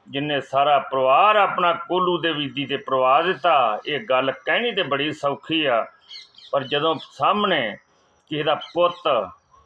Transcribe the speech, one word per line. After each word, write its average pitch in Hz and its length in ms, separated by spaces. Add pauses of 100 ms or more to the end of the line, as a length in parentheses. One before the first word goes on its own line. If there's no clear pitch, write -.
ਜਿਹਨੇ 139 340
ਸਾਰਾ 143 380
ਪਰਿਵਾਰ 139 560
ਆਪਣਾ 185 380
ਕੋਲੂ 175 440
ਦੇ 160 140
ਵੀਦੀ 139 340
'ਤੇ 135 120
ਪਰਵਾ 135 440
ਦਿੱਤਾ। 147 640
ਇਹ 143 120
ਗੱਲ 131 320
ਕਹਿਣੀ 208 400
ਤੇ 190 120
ਬੜੀ 139 280
ਸੌਖੀ 151 540
ਆ, 117 200 (680)
ਪਰ 139 120
ਜਦੋਂ 147 380
ਸਾਹਮਣੇ 165 760 (520)
ਕਿਸੇ 151 140
ਦਾ 151 120
ਪੁੱਤ, 156 760 (360)